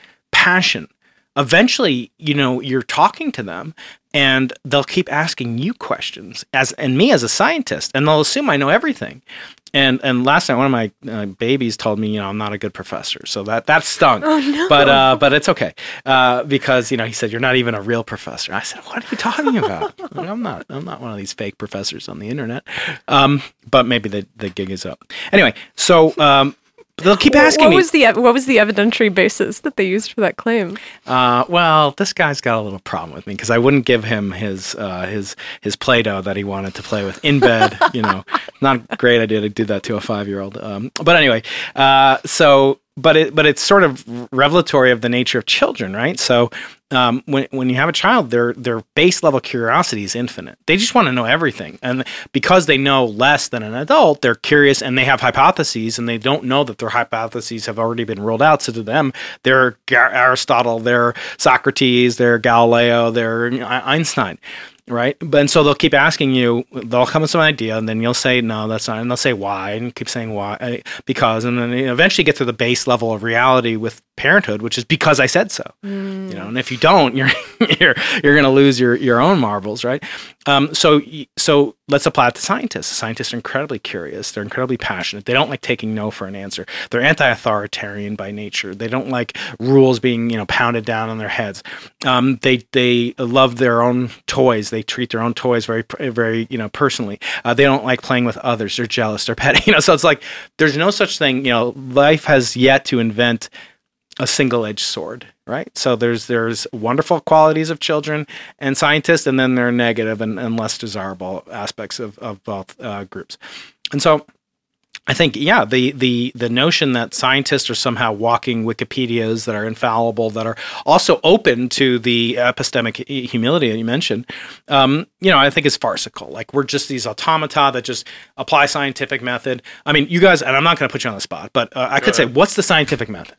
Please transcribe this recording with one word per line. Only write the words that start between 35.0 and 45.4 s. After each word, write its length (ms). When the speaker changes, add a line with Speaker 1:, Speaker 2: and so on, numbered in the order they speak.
Speaker 1:
his, 300
his 160
Play-Doh 460
that 140
he 80
wanted 300
to 80
play 220
with 200
in 140
bed. 460
<laughs> 100
You 80
know, 220
not 300
a 60
great 240
idea 220
to 60
do 180
that 180
to 120
a 40
five-year-old. 580
Um, 320
but 140
anyway, 260
uh, 480
so, 560
but 200
it, 180
but 120
it's 160
sort 220
of 200
revelatory 580
of 100
the 80
nature 300
of 80